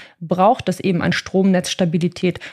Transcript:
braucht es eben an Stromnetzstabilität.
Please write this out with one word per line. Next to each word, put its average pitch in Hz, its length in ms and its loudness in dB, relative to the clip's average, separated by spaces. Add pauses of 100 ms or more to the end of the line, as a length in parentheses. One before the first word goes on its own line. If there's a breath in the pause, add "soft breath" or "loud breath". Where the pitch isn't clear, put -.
(200 loud breath)
braucht 185 480 2
es 180 140 -4
eben 170 200 0
an 175 120 0
Stromnetzstabilität. 180 1300 0 (100)